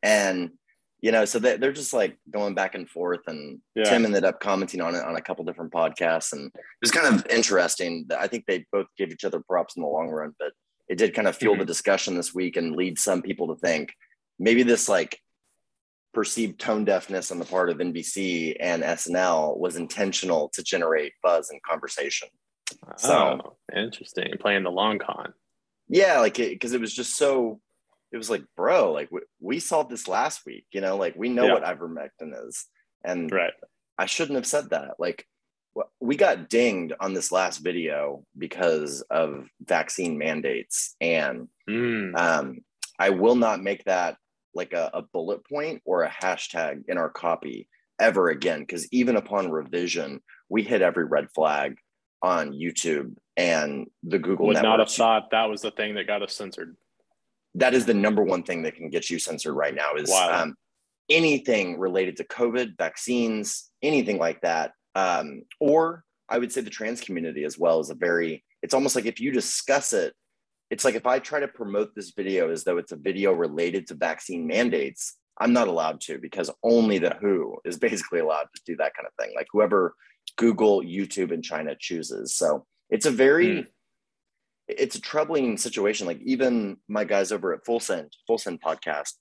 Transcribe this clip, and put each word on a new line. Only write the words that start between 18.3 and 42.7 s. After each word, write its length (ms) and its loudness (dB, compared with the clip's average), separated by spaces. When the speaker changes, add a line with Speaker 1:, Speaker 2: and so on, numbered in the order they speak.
Speaker 1:
and 260 -2
S 260 -4
N 60 -2
L 420 2
was 200 -4
intentional 720 -2
to 140 -8
generate 500 0
buzz 260 2
and 140 -16
conversation. 640 -6
So 480 4
Speaker 2:
Oh, 120 -18
interesting. 640 -6
Playing 240 2
the 80 -2
long 280 0
con. 340 -8
Speaker 1:
Yeah, 320 6
like, 200 4
it, 200 -2
'cause 140 -4
it 80 0
was 120 -6
just 220 -6
so, 460 2
it 60 -8
was 120 -8
like, 140 0
"Bro, 340 4
like, 180 -4
we, 120 -8
we 220 -4
solved 280 -2
this 180 -10
last 380 -2
week, 260 -16
you 100 -4
know, 160 0
like, 180 -2
we 140 -4
know 160 2
Speaker 2:
Yeah. 80 6
Speaker 1:
what 100 2
ivermectin 840 -10
is." 180 -12
And 260 -4
Speaker 2:
Right. 220 0
Speaker 1:
I 80 0
shouldn't 300 -2
have 120 -2
said 240 -2
that. 280 -6
Like, 260 -4
w-, 140 -4
we 160 0
got 320 2
dinged 500 2
on 140 -4
this 180 -4
last 280 0
video 640 -4
because 640 -2
of 460 -2
vaccine 560 -2
mandates. 840 -4
And, 480 -2
Speaker 2:
Mm. 480 -2
Speaker 1:
um, 480 0